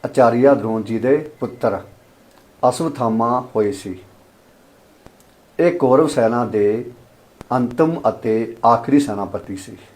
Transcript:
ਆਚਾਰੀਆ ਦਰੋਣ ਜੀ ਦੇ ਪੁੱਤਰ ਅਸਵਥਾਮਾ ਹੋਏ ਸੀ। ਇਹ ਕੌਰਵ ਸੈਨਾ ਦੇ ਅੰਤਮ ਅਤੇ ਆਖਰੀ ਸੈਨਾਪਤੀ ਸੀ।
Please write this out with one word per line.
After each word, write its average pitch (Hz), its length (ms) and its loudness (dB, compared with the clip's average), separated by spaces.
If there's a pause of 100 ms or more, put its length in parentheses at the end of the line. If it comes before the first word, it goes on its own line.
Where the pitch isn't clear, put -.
ਆਚਾਰੀਆ 123 480 4
ਦਰੋਣ 110 300 -2
ਜੀ 113 160 -4
ਦੇ 131 180 2 (220)
ਪੁੱਤਰ 113 420 -4 (880)
ਅਸਵਥਾਮਾ 123 840 -2
ਹੋਏ 104 160 0
ਸੀ। 95 280 -12 (1600)
ਇਹ 170 200 2
ਕੌਰਵ 135 280 4
ਸੈਨਾ 120 380 0
ਦੇ 110 460 -2 (600)
ਅੰਤਮ 123 580 0
ਅਤੇ 110 560 -2
ਆਖਰੀ 117 340 4
ਸੈਨਾਪਤੀ 101 580 -6
ਸੀ। 90 200 -18 (180)